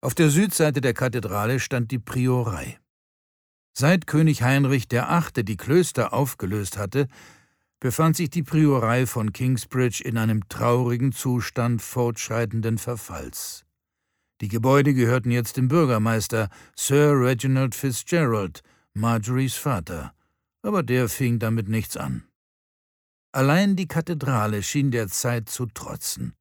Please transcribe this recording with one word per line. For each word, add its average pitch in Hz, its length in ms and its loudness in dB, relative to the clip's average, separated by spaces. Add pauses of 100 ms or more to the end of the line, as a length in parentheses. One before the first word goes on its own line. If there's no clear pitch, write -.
Auf 127 140 -2
der 156 160 4
Südseite 156 500 2
der 123 140 0
Kathedrale 110 680 -2
stand 120 300 -4
die 131 80 -4
Priorei. 120 800 -2 (920)
Seit 160 340 2
König 151 360 2
Heinrich 135 460 2
der 120 220 0
Achte 156 340 0
die 101 120 -4
Klöster 139 560 0
aufgelöst 104 640 -4
hatte, 120 320 -2 (720)
befand 156 360 2
sich 156 140 -2
die 170 120 -2
Priorei 127 640 2
von 107 260 -4
Kingsbridge 127 720 -2
in 113 140 -2
einem 110 300 0
traurigen 120 640 0
Zustand 120 680 -2
fortschreitenden 113 1000 -2
Verfalls. - 880 -10 (760)
Die 107 80 -4
Gebäude 135 460 4
gehörten 123 360 2
jetzt 120 260 0
dem 127 120 2
Bürgermeister, 113 800 2 (280)
Sir 147 440 4
Reginald 131 540 2
Fitzgerald, 117 880 -2 (320)
Marjories 117 600 0
Vater, 87 580 -6 (500)
aber 208 200 0
der 123 260 2
fing 120 300 0
damit 110 300 -2
nichts 110 280 -2
an. 64 320 -6 (1000)
Allein 170 460 2
die 180 100 -2
Kathedrale 127 760 -2
schien 139 280 0
der 113 180 -2
Zeit 120 420 -4
zu 127 160 -6
trotzen. - 760 -10